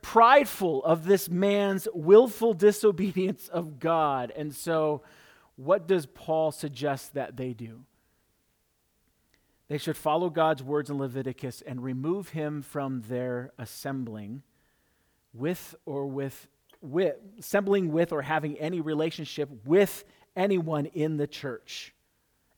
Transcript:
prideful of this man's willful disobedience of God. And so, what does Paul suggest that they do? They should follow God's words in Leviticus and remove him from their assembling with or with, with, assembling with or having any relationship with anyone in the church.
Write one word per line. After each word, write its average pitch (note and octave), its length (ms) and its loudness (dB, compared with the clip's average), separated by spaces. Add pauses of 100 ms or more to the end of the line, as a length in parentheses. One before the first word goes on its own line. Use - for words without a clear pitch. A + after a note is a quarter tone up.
prideful A3+ 840 6
of D#3+ 220 2
this F#3 240 2
man's G3 640 0
willful G#3+ 600 8
disobedience F#3+ 960 2
of D#3+ 300 -6
God. D3 560 0
And D3+ 200 -8
so, D#3 480 -2 (540)
what D#3+ 300 0
does E3+ 200 2
Paul D#3+ 460 -2
suggest C#3 600 -6
that C3 240 -8
they B2+ 160 -6
do? A2+ 320 -16 (1800)
They D3 80 -4
should D3+ 220 -6
follow E3 320 0
God's D#3 320 0
words C#3+ 260 -2
in C#3+ 80 -6
Leviticus C3 640 -8
and B2+ 240 -10
remove D3 460 -4
him D3+ 320 -6
from C3 400 -6
their B2 560 -6
assembling A#2+ 840 -10 (920)
with D3+ 400 -6 (100)
or C#3 220 -6
with, C#3 420 -8 (320)
with, D3+ 360 -2 (220)
assembling G3 540 0
with E3 180 2
or D3 120 -2
having D3 340 -2
any E3 240 -4
relationship D3+ 680 -4 (160)
with F#3 360 4 (320)
anyone E3+ 520 0
in D#3 320 -2
the C#3+ 80 -2
church. - 680 -12 (640)